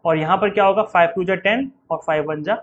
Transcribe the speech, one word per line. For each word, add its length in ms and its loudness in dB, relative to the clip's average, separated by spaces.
और 120 2
यहाँ 200 0
पर 140 0
क्या 140 2
होगा? 180 2
फ़ाइव 280 2
टू 140 -6
जा 100 0
टेन 360 -2
और 160 -4
फ़ाइव 220 0
वन 140 -6
जा 200 -2